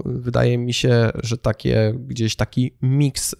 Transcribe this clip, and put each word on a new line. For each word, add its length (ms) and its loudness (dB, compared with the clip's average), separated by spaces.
wydaje 540 0
mi 160 -2
się, 360 4
że 160 -4
takie, 560 0
gdzieś 300 -4
taki 460 -2
miks, 580 0